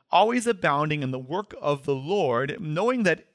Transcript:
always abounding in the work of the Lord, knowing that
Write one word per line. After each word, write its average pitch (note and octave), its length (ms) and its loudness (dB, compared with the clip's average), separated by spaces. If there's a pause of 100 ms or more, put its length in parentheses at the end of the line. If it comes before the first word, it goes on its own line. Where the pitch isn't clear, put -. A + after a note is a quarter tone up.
(100)
always A3 360 4
abounding D3+ 560 0
in C3 80 -2
the C3 80 -6
work D3+ 420 -8
of C#3+ 240 -2
the C#3+ 100 0
Lord, C#3 640 0
knowing G#3 440 0
that E3+ 320 0